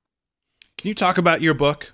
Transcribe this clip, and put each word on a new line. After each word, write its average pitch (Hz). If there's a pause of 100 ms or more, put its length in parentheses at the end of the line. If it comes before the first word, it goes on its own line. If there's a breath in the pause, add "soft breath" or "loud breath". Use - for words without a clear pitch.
(760)
Can -
you 208
talk 185
about 170
your 160
book? 147